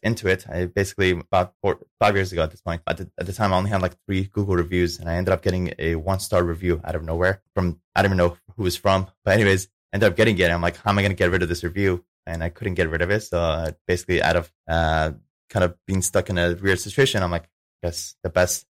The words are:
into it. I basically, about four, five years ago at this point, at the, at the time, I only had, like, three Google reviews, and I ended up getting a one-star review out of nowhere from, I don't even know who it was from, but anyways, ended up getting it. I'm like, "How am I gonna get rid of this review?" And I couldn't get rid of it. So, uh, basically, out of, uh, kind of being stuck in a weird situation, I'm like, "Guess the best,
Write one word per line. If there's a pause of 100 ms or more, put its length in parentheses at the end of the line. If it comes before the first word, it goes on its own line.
into
it.
I
basically,
about
four, (180)
five
years
ago
at
this
point,
at
the,
at
the
time,
I
only
had,
like, (100)
three
Google
reviews,
and
I
ended
up
getting
a
one-star
review
out
of
nowhere (120)
from, (160)
I
don't
even
know (200)
who
it
was
from, (160)
but
anyways, (240)
ended
up
getting
it.
I'm
like,
"How
am
I
gonna
get
rid
of
this
review?" (200)
And
I
couldn't
get
rid
of
it.
So,
uh, (140)
basically,
out
of, (180)
uh, (380)
kind
of (100)
being
stuck
in
a
weird
situation,
I'm
like, (320)
"Guess
the
best,